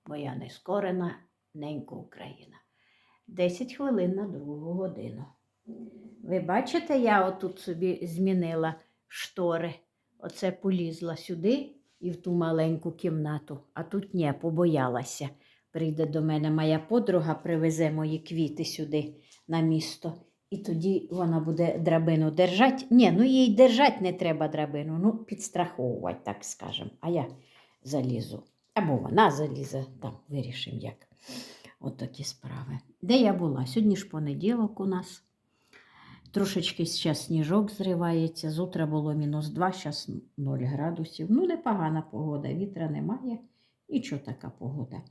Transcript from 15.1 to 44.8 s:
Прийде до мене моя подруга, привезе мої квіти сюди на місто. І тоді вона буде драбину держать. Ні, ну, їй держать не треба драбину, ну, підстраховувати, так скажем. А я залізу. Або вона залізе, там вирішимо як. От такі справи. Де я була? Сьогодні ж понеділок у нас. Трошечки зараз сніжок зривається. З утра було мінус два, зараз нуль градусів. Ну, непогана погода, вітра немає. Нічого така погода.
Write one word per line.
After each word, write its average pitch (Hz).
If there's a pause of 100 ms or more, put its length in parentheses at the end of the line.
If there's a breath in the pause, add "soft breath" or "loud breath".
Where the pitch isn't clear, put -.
Прийде 160
до 151
мене 156
моя 156
подруга, 175
привезе 160
мої 156
квіти 160
сюди 151 (340 loud breath)
на 165
місто. 160 (360 loud breath)
І 202
тоді 185
вона 170
буде 165
драбину 160
держать. 185
Ні, 233
ну, 190
їй 262
держать 247
не 180
треба 160
драбину, 151
ну, 220
підстраховувати, 127
так 101
скажем. - (100)
А 160
я 160 (580 loud breath)
залізу. 127 (300)
Або 165
вона 170
залізе, 135 (160)
там 127 (180)
вирішимо -
як. - (720 loud breath)
От -
такі 131
справи. 135 (220)
Де 214
я 214
була? 147
Сьогодні 208
ж -
понеділок 170
у 196
нас. 185 (1080 loud breath)
Трошечки 190
зараз -
сніжок 170
зривається. 170
З 156
утра 175
було 151
мінус 151
два, 175
зараз - (280)
нуль 135
градусів. 156
Ну, 339
непогана 185
погода, 143
вітра 170
немає. 226 (500 soft breath)
Нічого 147
така 123
погода. 131